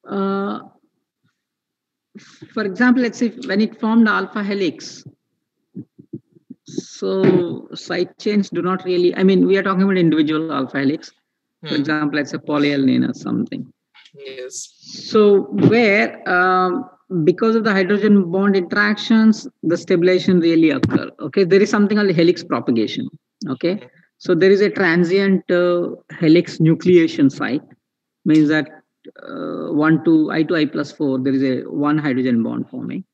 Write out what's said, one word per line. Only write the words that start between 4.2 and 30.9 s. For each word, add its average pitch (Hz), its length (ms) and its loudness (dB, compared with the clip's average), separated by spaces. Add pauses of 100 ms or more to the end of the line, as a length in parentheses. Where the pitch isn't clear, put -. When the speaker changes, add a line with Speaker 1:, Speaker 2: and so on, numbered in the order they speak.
Speaker 1:
helix, 196 600 -8 (1600)
so 185 1080 -2
side 175 360 -6 (100)
chains 208 300 -2
do 170 120 -6
not 185 240 -4
really, 180 300 0
I 185 80 0
mean, 185 220 4
we 190 120 2
are 190 60 -2
talking 190 200 0
about 196 140 2
individual 156 540 0
alpha 139 280 -6
helix. 139 320 -4 (500)
For 156 80 -14
Speaker 2:
Hmm. 151 60 -4
Speaker 1:
example, 151 420 -2
let's 139 140 -4
say 160 60 -8
polyalanine 143 720 0
or - 40 -6
something. - 580 -8 (440)
Speaker 2:
Yes. 135 640 -16
Speaker 1:
So 208 640 2 (280)
where, 220 580 0
um, 185 640 0 (340)
because 220 320 2
of 220 80 2
the 214 80 0
hydrogen 196 600 2
bond 196 240 0
interactions, 208 920 0 (140)
the 165 160 0
stabilization 180 640 2
really 165 320 4
occur. 123 480 -2
Okay, 156 240 0
there 190 180 4
is 208 80 2
something 208 280 2
called 202 140 2
helix 175 320 2
propagation. 113 640 -2 (400)
Okay, 165 280 -4
Speaker 2:
Hmm. 208 100 -16 (320)
Speaker 1:
so - 160 -2
there 185 180 4
is 202 100 4
a 208 80 2
transient, 180 840 0
uh, 175 440 0 (240)
helix 170 380 2
nucleation 160 720 4
site, 113 300 -6 (640)
means 156 240 4
that, 156 180 0 (560)
uh, 82 500 -10
one, 156 300 2
two, 160 280 2
I 160 120 -2
two, 170 120 -2
I 151 100 0
plus 147 260 -8